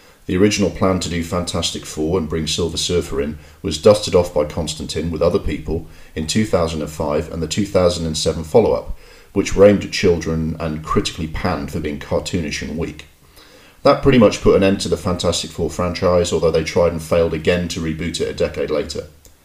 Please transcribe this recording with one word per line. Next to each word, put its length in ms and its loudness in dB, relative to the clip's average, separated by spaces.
The 100 0
original 340 4
plan 300 0
to 80 -6
do 140 -4
Fantastic 640 -4
Four 320 -2
and 120 -4
bring 180 -4
Silver 300 -2
Surfer 440 -2
in 160 -4
was 200 -4
dusted 340 6
off 180 2
by 120 0
Constantine 640 -6
with 100 -4
other 160 4
people 500 -4
in 100 -4
two 200 0
thousand 360 0
and 80 -6
five 420 -4
and 120 -6
the 40 -4
two 180 -2
thousand 420 2
and 100 -4
seven 280 -2
follow-up, 520 0
which 200 -2
were 120 8
aimed 180 8
at 80 -10
children 680 0
and 260 -6
critically 420 -2
panned 420 -4
for 120 -6
being 180 -6
cartoonish 640 -4
and 160 -8
weak. 280 -8
That 180 4
pretty 160 4
much 240 6
put 140 6
an 80 4
end 180 2
to 80 -4
the 80 0
Fantastic 540 -2
Four 180 -4
franchise, 640 0
although 180 2
they 140 2
tried 300 2
and 100 -6
failed 300 2
again 340 0
to 140 -6
reboot 400 -4
it 80 -2
a 40 -6
decade 380 -4
later. 360 -6